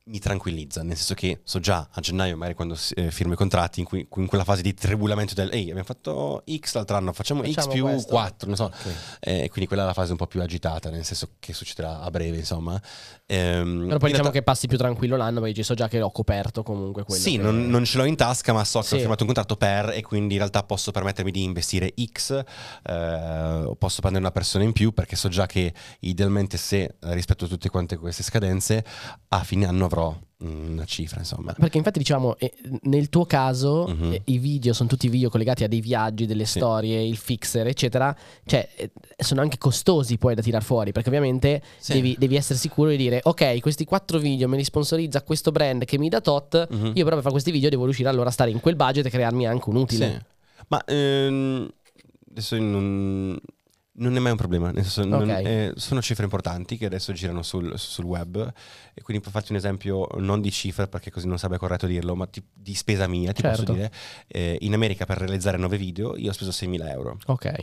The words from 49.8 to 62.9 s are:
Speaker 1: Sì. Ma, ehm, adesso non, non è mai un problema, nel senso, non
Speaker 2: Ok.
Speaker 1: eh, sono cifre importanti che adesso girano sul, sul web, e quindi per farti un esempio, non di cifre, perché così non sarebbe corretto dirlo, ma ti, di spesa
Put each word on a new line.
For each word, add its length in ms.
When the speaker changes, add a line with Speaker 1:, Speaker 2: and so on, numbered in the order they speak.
Speaker 1:
Sì. 140
Ma, 180
ehm, 840
adesso 280
non, 800
non 180
è 40
mai 120
un 60
problema, 340
nel 120
senso, 240
non 220
Speaker 2:
Ok. 0
Speaker 1:
eh, 300
sono 260
cifre 240
importanti 500
che 100
adesso 280
girano 300
sul, 360
sul 240
web, 480
e 100
quindi 200
per 80
farti 200
un 60
esempio, 500
non 240
di 100
cifre, 380
perché 220
così 160
non 100
sarebbe 220
corretto 260
dirlo, 300
ma 100
ti, 180
di 220
spesa 320